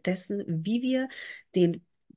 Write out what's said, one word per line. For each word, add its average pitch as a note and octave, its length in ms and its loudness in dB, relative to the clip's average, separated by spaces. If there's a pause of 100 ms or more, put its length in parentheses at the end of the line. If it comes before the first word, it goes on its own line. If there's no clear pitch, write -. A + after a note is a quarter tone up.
dessen, G3 420 -2
wie F3+ 340 0
wir C4 260 0 (480)
den F3 300 4 (320)